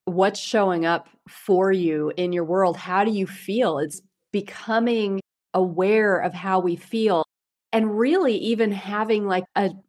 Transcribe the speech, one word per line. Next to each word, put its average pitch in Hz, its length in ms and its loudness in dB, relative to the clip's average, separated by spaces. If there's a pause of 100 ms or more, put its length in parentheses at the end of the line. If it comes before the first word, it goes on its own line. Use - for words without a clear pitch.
what's 190 340 0
showing 185 460 0
up 170 220 -2 (200)
for 190 440 2
you 156 440 0
in 180 180 -2
your 175 100 -2
world. 175 340 0
How 185 260 0
do 220 80 0
you 196 140 -2
feel? 190 540 -2
It's 165 220 -6 (300)
becoming 220 880 -2 (340)
aware 185 680 2
of - 140 -2
how 185 260 0
we 180 160 0
feel, 202 480 0 (480)
and 214 260 0
really 269 380 2
even 220 360 0
having, 208 540 -2
like, 185 200 -2 (100)
a 202 160 0 (180)